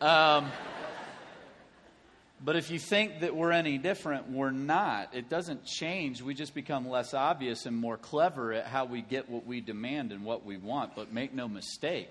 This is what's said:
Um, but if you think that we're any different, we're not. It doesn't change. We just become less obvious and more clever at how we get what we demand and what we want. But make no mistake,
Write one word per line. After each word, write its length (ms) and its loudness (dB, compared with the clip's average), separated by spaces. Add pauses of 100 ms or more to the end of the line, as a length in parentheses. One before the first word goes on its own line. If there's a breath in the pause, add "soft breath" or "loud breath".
Um, 500 8 (1900)
but 120 2
if 160 0
you 80 -2
think 400 2
that 160 0
we're 160 4
any 260 4
different, 520 -2
we're 200 0
not. 640 0
It 160 -6
doesn't 340 -4
change. 600 -4
We 100 -4
just 220 -8
become 340 -4
less 240 0
obvious 540 0
and 100 -2
more 200 -2
clever 560 2
at 120 -2
how 200 0
we 180 -6
get 260 -4
what 160 -6
we 160 -6
demand 500 -6
and 140 -8
what 200 -2
we 120 -8
want. 380 -4
But 180 -10
make 180 -4
no 160 -4
mistake, 640 -6